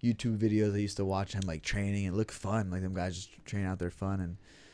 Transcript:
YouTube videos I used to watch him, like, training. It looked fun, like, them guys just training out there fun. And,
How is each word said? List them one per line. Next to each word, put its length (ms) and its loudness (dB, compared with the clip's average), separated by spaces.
YouTube 340 2
videos 380 4
I 20 2
used 200 0
to 80 0
watch 280 0
him, 120 -2
like, 180 -4
training. 420 0
It 80 0
looked 180 0
fun, 380 -2
like, 120 -2
them 120 -2
guys 220 -2
just 300 -14
training 220 -2
out 120 -2
there 100 0
fun. 300 -2
And, 180 -4